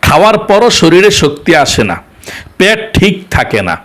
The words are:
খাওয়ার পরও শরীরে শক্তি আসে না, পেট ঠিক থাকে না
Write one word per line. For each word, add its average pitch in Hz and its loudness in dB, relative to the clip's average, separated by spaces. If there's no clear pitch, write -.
খাওয়ার 196 2
পরও 214 2
শরীরে 180 2
শক্তি 151 -2
আসে 131 0
না, 95 -6
পেট 214 0
ঠিক - 0
থাকে 113 -2
না 85 -4